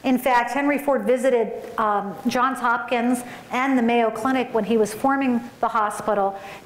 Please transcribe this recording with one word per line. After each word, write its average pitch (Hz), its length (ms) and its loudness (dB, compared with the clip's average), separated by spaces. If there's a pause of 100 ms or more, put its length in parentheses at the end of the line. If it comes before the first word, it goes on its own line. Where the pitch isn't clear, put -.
In 254 160 0
fact, 240 320 2
Henry 285 280 0
Ford 262 260 0
visited, 240 480 2 (260)
um, 208 360 0 (120)
Johns 254 320 0
Hopkins 247 640 0 (280)
and 262 280 0
the 247 40 2
Mayo 233 280 4
Clinic 254 420 -2
when 220 120 2
he 208 120 0
was 208 160 2
forming 269 480 2 (200)
the 233 80 0
hospital 208 680 0 (280)